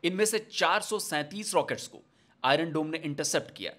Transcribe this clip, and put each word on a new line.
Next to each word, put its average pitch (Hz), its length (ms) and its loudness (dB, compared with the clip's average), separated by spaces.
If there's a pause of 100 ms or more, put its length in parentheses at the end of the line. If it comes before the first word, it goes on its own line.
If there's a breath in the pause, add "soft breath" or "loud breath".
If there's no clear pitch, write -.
इनमें 185 200 2
से 214 160 0
चार 185 400 2
सौ 214 180 -4
सैंतीस 170 560 -4
रॉकेट्स 139 320 2
को - 160 -16 (400 soft breath)
आयरन 151 300 4
डोम 156 140 0
ने 160 120 -4
इंटरसेप्ट 151 580 -2
किया। 92 220 -8